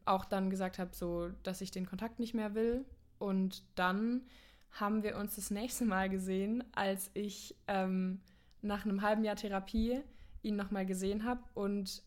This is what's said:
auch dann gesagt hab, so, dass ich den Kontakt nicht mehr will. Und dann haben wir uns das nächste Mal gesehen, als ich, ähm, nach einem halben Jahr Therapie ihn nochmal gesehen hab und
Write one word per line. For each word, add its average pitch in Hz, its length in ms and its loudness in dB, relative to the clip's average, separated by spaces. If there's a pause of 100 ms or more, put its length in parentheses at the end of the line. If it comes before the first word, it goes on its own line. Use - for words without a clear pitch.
auch 190 200 4
dann 190 240 2
gesagt 190 300 0
hab, 180 160 -4
so, 175 340 -2 (140)
dass 185 180 -4
ich 185 100 -6
den 185 140 -2
Kontakt 202 340 -4
nicht 233 140 -2
mehr 214 220 0
will. 233 300 2 (320)
Und 190 460 2 (140)
dann 208 440 2 (500)
haben 214 320 0
wir 208 140 -2
uns 208 180 -4
das - 160 -6
nächste 233 340 -2
Mal 190 240 4
gesehen, 190 540 0 (100)
als 196 400 0
ich, - 420 -6 (120)
ähm, 190 540 2 (400)
nach 202 240 -2
einem 196 160 2
halben 214 220 4
Jahr 214 120 2
Therapie 208 640 0 (400)
ihn 208 140 0
nochmal 196 300 0
gesehen 190 400 0
hab 247 300 -2
und 202 520 -2